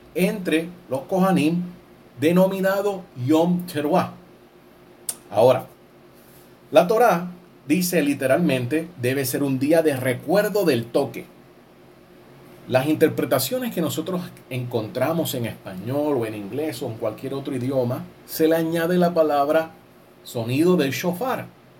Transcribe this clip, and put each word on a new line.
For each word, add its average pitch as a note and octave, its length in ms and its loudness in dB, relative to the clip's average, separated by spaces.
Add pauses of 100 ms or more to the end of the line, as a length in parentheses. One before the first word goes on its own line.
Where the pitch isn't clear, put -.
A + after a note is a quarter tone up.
(140)
entre F3 560 0 (180)
los C3+ 140 -4
Kohanim, F3+ 600 2 (540)
denominado F#3+ 840 2 (240)
Yom E3+ 400 2
Teruah. D3 460 0 (1160)
Ahora, A2+ 360 4 (1040)
la E3+ 180 4
Torá G#3 420 4 (380)
dice F3 340 2
literalmente, C#3 840 0 (120)
"Debe C3 260 0
ser C#3+ 180 -2
un C3+ 160 -2
día D#3 220 4
de D3+ 120 2
recuerdo F3+ 680 0
del A#2+ 220 2
toque". A#2 380 -4 (1400)
Las C3 220 2
interpretaciones D3+ 840 0
que F#3 80 -4
nosotros D#3+ 420 -4 (280)
encontramos B2 840 -2
en A#2+ 120 -4
español B2 720 -4
o A#2 100 -2
en G#2+ 80 -8
inglés B2 480 -6
o C3 60 -6
en A2+ 60 -8
cualquier A#2 400 -6
otro C#3 200 -6
idioma, B2+ 480 -2 (240)
se D#3+ 220 0
le E3 80 4
añade E3 420 0
la F3 160 2
palabra D#3 560 2 (540)
sonido C3+ 520 2
del C#3 140 2
shofar. F3+ 560 -4 (340)